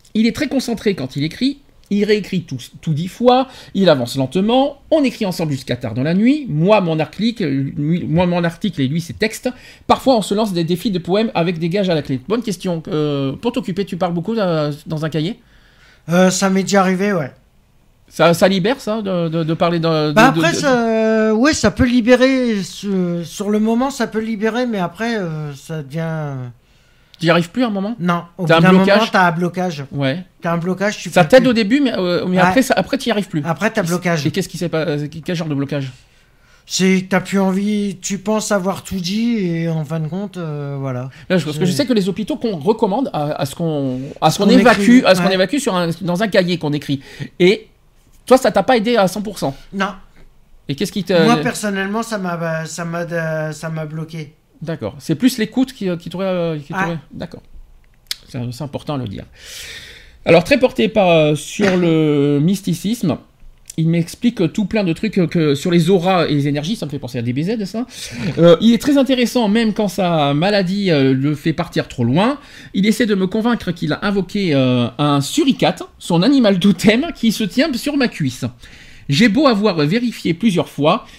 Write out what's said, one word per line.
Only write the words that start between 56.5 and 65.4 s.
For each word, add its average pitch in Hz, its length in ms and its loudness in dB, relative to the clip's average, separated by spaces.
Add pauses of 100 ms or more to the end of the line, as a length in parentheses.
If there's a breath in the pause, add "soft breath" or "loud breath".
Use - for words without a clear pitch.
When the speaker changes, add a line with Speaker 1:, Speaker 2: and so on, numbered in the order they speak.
Speaker 1:
qui 147 160 -12
Speaker 2:
Ouais. 190 80 -6
Speaker 1:
t'aurait, 170 180 -4 (140)
d'accord. - 300 -14 (840)
C'est, 131 100 -10 (140)
c'est 120 100 -12
important 151 320 -8
à 135 40 -4
le 123 100 -6
dire. - 160 -12 (1000 loud breath)
Alors, - 200 0
très 277 120 -2
porté 233 320 0
par, 208 200 2
euh, 156 260 4
sur 185 420 -2
le 151 640 2
mysticisme, 185 800 -2 (580)
il 160 120 0
m'explique 170 640 0
tout 214 140 -2
plein 214 180 -2
de 165 80 0
trucs, 202 260 -2
euh, 175 80 2
que, 151 300 0